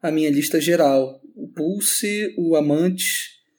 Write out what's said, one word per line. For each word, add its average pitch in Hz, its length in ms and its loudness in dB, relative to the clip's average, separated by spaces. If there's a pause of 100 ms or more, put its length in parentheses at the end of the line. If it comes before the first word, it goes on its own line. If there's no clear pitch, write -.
a 160 100 -2
minha 156 200 2
lista 147 300 0
geral. 143 600 2 (140)
O - 140 -14
Pulse, 202 880 -4
o 165 180 2
Amantes 156 840 -2 (180)